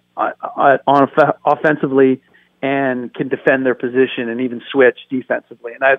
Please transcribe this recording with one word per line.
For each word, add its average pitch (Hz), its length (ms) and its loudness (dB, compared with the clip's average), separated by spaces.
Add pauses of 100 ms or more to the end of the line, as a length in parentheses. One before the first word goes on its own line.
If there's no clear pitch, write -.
(160)
uh, - 160 -4 (140)
on 135 400 2
off-, 143 580 2
offensively, 139 760 0 (420)
and 135 520 -4
can 143 140 -8
defend 131 380 -2
their 123 80 0
position 123 540 -2
and 117 120 -6
even 120 220 -6 (100)
switch 127 260 4 (120)
defensively. 123 640 -8
And 120 120 -6
I, 139 140 4